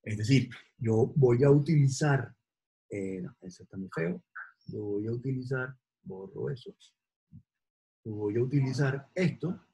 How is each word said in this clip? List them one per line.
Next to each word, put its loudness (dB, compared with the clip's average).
Es -8
decir, 2
yo 2
voy 6
a 6
utilizar, 4
eh, -6
no, -12
eso -16
está -14
muy -8
feo. -4
Yo -10
voy -4
a -4
utilizar, -6
borro -10
eso. -12
Yo -8
voy -2
a 2
utilizar 0
esto -2